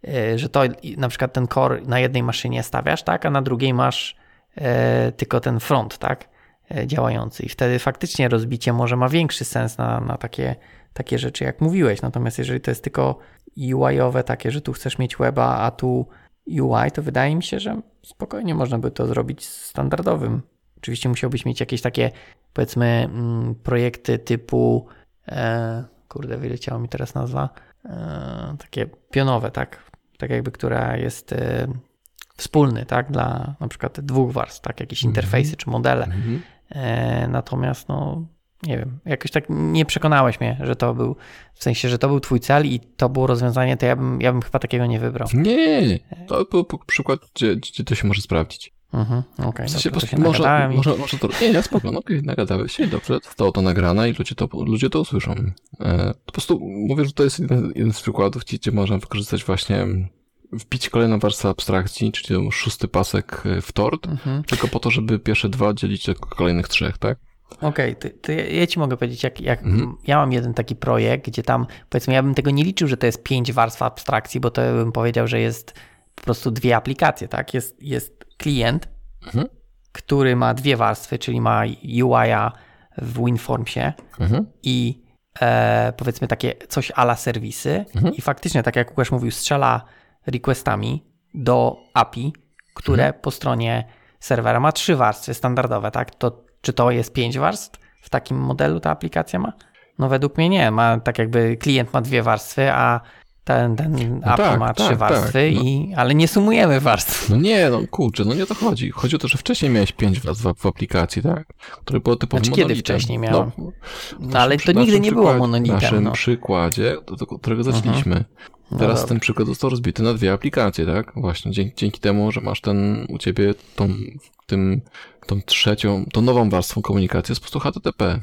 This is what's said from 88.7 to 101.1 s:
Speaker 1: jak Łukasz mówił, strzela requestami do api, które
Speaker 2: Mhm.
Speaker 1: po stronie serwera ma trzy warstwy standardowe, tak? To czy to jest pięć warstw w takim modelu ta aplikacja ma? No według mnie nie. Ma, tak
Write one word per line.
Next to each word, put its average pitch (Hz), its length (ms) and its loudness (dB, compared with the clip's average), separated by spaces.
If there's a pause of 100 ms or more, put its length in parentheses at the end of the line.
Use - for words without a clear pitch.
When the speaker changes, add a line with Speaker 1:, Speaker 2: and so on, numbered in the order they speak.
Speaker 1:
jak 120 140 0
Łukasz - 220 0
mówił, 123 200 -2
strzela 123 540 0 (420)
requestami 123 760 -2 (300)
do 123 440 2 (160)
api, 120 400 0 (400)
które - 320 2
Speaker 2:
Mhm. 139 160 0
Speaker 1:
po 135 100 -4
stronie 117 560 -2 (320)
serwera 117 400 2
ma 151 120 4
trzy 160 240 0
warstwy 117 380 0
standardowe, 120 580 0
tak? 123 240 -6
To - 280 -2 (180)
czy - 120 -2
to 123 180 4
jest 120 220 -2
pięć 123 240 0
warstw 160 420 -2 (220)
w - 80 -20
takim 131 280 -2
modelu 69 420 0
ta 78 120 -2
aplikacja 85 480 -4
ma? 214 140 -4 (460)
No 135 100 0
według 135 280 2
mnie 165 120 4
nie. 160 220 4
Ma, 117 280 4
tak 120 200 -2